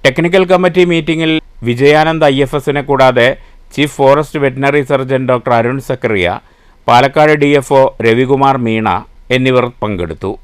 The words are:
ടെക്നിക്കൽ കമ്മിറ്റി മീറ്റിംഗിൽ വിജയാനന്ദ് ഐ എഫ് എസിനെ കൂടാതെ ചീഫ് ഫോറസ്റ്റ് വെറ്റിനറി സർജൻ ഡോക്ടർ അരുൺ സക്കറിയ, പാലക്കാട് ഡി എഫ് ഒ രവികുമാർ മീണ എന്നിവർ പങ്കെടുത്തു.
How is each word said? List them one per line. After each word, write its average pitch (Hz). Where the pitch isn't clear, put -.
ടെക്നിക്കൽ 170
കമ്മിറ്റി 180
മീറ്റിംഗിൽ 160
വിജയാനന്ദ് 151
ഐ 135
എഫ് 147
എസിനെ 143
കൂടാതെ 131
ചീഫ് 143
ഫോറസ്റ്റ് 143
വെറ്റിനറി 139
സർജൻ 131
ഡോക്ടർ 123
അരുൺ 123
സക്കറിയ, 110
പാലക്കാട് 139
ഡി 143
എഫ് 143
ഒ -
രവികുമാർ 135
മീണ 110
എന്നിവർ 127
പങ്കെടുത്തു. 95